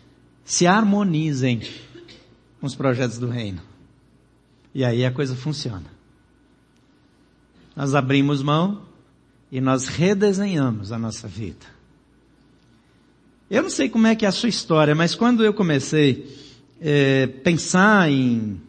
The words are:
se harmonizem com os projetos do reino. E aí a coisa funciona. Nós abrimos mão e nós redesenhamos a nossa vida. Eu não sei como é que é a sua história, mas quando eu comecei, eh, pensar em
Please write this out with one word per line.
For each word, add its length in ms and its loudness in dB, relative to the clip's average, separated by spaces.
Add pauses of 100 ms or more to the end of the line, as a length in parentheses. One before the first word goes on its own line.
(440)
se 220 0
harmonizem 920 0 (1000)
com 60 -8
os 80 -8
projetos 440 -2
do 100 -6
reino. 320 -6 (1120)
E 100 -2
aí 200 0
a 60 0
coisa 240 -4
funciona. 520 -8 (1900)
Nós 180 -4
abrimos 480 0
mão 460 -2 (600)
e 100 -6
nós 260 0
redesenhamos 1080 -2
a 60 -8
nossa 280 -8
vida. 400 -12 (1800)
Eu 120 2
não 80 -4
sei 180 -2
como 180 2
é 80 4
que 120 -2
é 20 4
a 40 0
sua 160 -2
história, 460 2
mas 200 0
quando 300 2
eu 100 2
comecei, 720 2 (520)
eh, 460 2
pensar 840 2
em 580 0